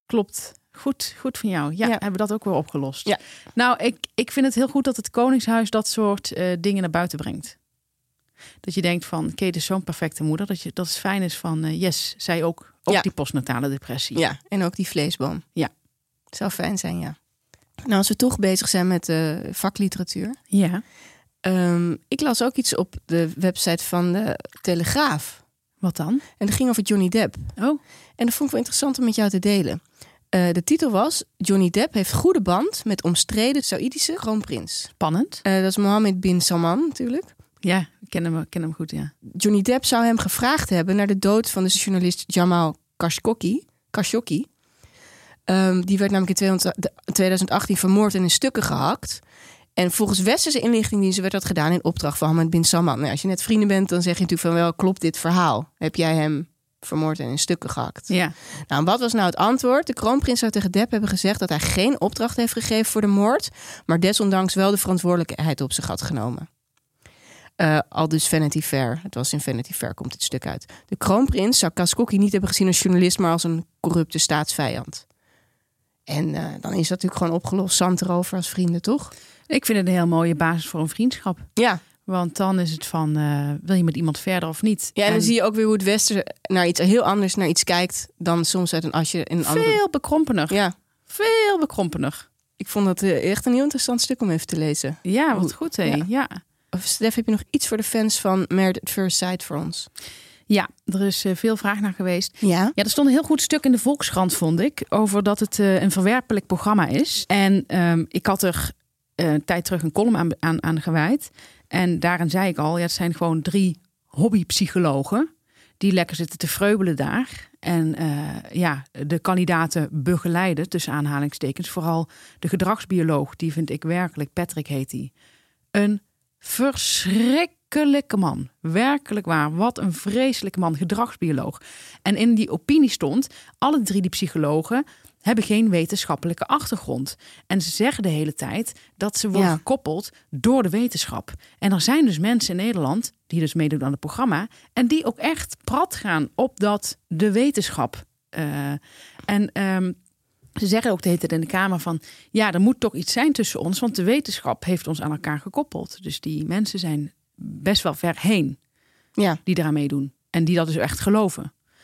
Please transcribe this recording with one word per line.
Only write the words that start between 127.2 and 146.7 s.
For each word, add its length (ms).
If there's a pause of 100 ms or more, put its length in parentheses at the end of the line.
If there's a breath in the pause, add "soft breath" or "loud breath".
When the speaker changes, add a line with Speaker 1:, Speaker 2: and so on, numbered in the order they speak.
Speaker 1:
man. 320 (100)
Werkelijk 640
waar, 300
wat 220
een 160
vreselijke 640
man, 160
gedragsbioloog. 840 (400 loud breath)
En 140
in 200
die 160
opinie 380
stond: 380 (300 loud breath)
alle 240
drie 200
die 80
psychologen 720 (380 soft breath)
hebben 220
geen 260
wetenschappelijke 760
achtergrond. 720 (320 loud breath)
En 140
ze 80
zeggen 340
de 60
hele 240
tijd 460 (180 soft breath)
dat 200
ze 120
worden 200
Speaker 2:
Ja. 60
Speaker 1:
gekoppeld 540 (200 soft breath)
door 340
de 60
wetenschap. 640 (260 soft breath)
En 140
er 100
zijn 240
dus 140
mensen 400
in 60
Nederland 480 (140)
die 120
dus 140
meedoen 300
aan 80
het 80
programma 480 (260 soft breath)
en 140
die 180
ook 120
echt 460
prat 320
gaan 400
op 240
dat 380 (100)